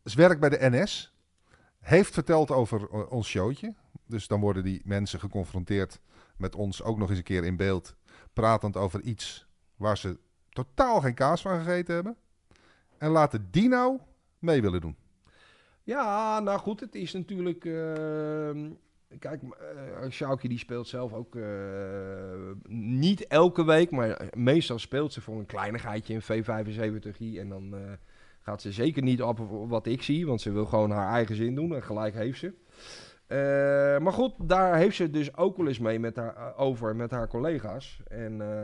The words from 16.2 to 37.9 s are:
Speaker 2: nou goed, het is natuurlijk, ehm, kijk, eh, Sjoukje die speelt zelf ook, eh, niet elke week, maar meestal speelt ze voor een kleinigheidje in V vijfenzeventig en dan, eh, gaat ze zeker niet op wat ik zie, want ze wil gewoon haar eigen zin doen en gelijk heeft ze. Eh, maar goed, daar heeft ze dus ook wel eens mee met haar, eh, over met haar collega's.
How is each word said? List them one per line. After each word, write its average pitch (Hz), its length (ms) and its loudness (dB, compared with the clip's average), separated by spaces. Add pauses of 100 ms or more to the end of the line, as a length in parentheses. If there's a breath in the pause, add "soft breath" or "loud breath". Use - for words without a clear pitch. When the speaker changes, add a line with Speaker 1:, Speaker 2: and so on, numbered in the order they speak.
Speaker 2:
nou 202 180 0
goed, 208 220 -4
het 220 140 -14
is 185 180 -8
natuurlijk, 180 520 -6
ehm, 156 920 -4 (600)
kijk, - 240 -10
eh, 123 680 -12
Sjoukje 135 380 -2
die 123 100 -2
speelt 120 300 -8
zelf 123 240 -6
ook, 120 240 -12
eh, 117 60 -8 (1300)
niet 127 580 0
elke 170 380 6
week, 160 260 6
maar 113 460 -2
meestal 127 420 4
speelt 143 340 -4
ze - 80 -12
voor 110 180 -10
een 104 80 -10
kleinigheidje 107 680 -6
in 110 80 -4
V 110 220 -2
vijfenzeventig 107 760 -4 (160)
en 98 120 -10
dan, 98 260 -12
eh, 98 60 -10 (600 soft breath)
gaat 101 220 -8
ze 101 100 -8
zeker 139 300 0
niet 127 200 4
op 113 160 0 (300)
wat 117 180 -2
ik 123 160 -2
zie, 160 240 0
want 120 140 0
ze 104 120 -4
wil 104 140 0
gewoon 107 240 2
haar 104 220 0
eigen 113 240 2
zin 117 180 0
doen 160 200 -2
en 120 80 -6
gelijk 107 320 -4
heeft 117 240 -4
ze. 185 160 -10 (720 loud breath)
Eh, 139 760 4
maar 180 100 2
goed, 247 260 0
daar 180 380 4
heeft 190 200 6
ze 165 140 0
dus 147 260 -2
ook 185 200 2
wel 170 120 2
eens 117 100 -2
mee 113 220 0
met 117 160 -4
haar, 117 200 -6
eh, 120 240 -10
over 117 360 0
met 117 140 -4
haar 117 180 -4
collega's. 120 800 -6